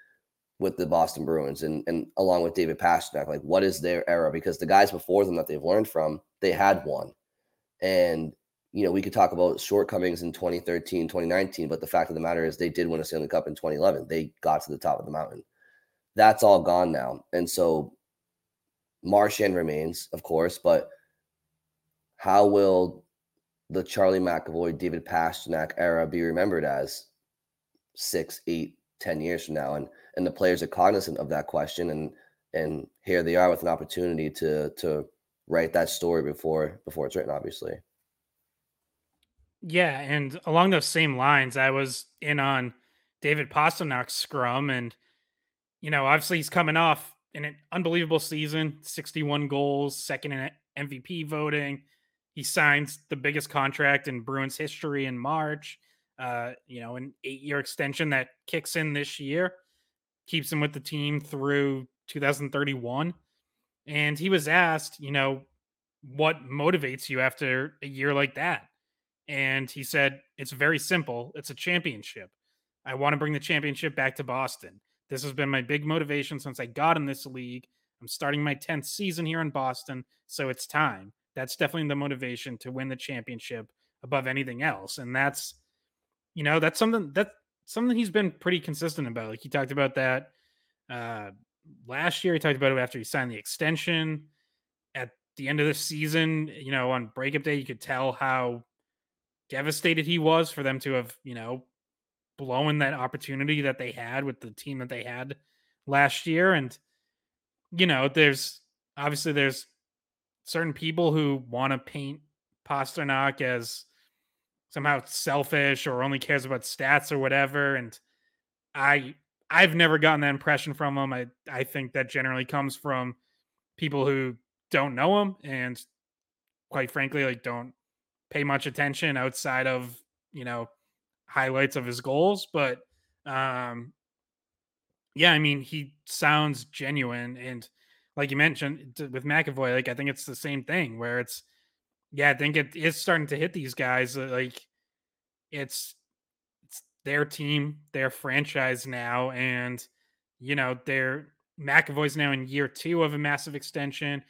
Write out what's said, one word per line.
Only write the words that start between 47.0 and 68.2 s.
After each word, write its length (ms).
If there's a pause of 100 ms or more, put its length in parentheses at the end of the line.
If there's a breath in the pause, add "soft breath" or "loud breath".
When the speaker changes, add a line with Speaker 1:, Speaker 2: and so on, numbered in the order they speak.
Speaker 2:
an 220 (140)
unbelievable 480
season, 640
sixty-one 640
goals, 540
second 300
in 180 (260)
M 120
V 120
P 220
voting. 600 (520)
He 80
signs 560 (100)
the 80
biggest 340
contract 580
in 140
Bruins 340
history 500
in 120
March, 600 (400)
uh, 340 (140)
you 140
know, 160
an 160 (100)
eight-year 380
extension 500
that 200 (160)
kicks 280
in 200
this 260
year. 340 (720)
Keeps 260
him 80
with 120
the 80
team 400
through 640 (220)
two 120
thousand 300
thirty-one. 640 (720)
And 320
he 100
was 200
asked, 520
you 100
know, 320 (600)
"What 420
motivates 640
you 120
after 640
a 40
year 280
like 220